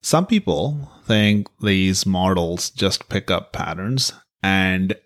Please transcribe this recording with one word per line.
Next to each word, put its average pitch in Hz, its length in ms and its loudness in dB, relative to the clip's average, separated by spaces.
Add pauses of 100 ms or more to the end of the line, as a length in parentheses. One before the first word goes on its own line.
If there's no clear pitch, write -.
Some 170 260 0
people 139 640 -2 (140)
think 104 440 2 (140)
these 95 440 2
models 90 640 0
just - 380 -4
pick - 220 -4
up 87 220 -4
patterns 92 600 -4 (280)
and 95 640 0